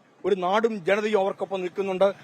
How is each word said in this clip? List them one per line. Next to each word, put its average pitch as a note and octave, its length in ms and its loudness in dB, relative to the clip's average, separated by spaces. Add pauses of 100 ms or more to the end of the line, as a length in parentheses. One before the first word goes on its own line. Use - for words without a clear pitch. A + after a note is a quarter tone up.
(240)
ഒരു G3 100 2
നാടും G3+ 500 0
ജനതയും G#3 360 2
അവർക്കൊപ്പം F#3+ 400 -4
നിൽക്കുന്നുണ്ട്. F#3+ 440 -2 (200)